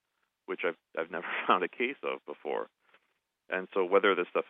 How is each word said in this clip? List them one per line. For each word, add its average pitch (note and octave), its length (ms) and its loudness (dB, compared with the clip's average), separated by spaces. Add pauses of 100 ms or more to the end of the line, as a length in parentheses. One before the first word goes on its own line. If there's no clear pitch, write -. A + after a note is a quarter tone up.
(460)
which F#2 180 -6
I've, E2+ 120 0 (200)
I've E2 140 -4
never F2 160 -8 (100)
<laughs> - 120 -6
found F2+ 160 4
a E2+ 40 0
case - 360 -4
of C#2 220 -6
before. C2+ 420 -6 (840)
And F#2 220 -4
so G2 120 2
whether G2 300 4
this F2+ 160 -2
stuff E2 200 0